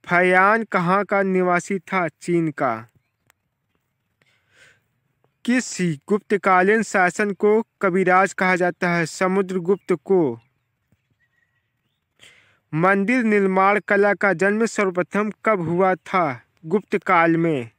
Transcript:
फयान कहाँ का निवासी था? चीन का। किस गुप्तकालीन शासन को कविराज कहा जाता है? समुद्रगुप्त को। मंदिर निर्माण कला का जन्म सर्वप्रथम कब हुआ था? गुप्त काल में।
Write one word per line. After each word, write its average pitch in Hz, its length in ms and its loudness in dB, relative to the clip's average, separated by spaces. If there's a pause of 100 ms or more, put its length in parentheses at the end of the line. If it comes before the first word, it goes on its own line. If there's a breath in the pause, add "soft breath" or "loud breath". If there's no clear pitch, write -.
फयान 185 560 2
कहाँ 185 400 0
का 196 180 -2
निवासी 185 560 -2
था? 175 300 -4
चीन 170 420 -2
का। 117 380 -6 (2500 soft breath)
किस 247 320 -2 (320)
गुप्तकालीन 196 720 2
शासन 202 500 0
को 214 340 0 (140)
कविराज 185 520 2
कहा 185 240 0
जाता 175 340 -2
है? 170 160 0
समुद्रगुप्त 185 840 -2
को। 156 480 -2 (2250 soft breath)
मंदिर 196 500 0
निर्माण 196 560 2
कला 202 340 0
का 196 180 0
जन्म 202 340 0
सर्वप्रथम 196 680 -4 (120)
कब 214 160 0
हुआ 175 340 0
था? 160 480 -4 (240)
गुप्त 190 320 -4
काल 165 380 2
में। 151 420 -2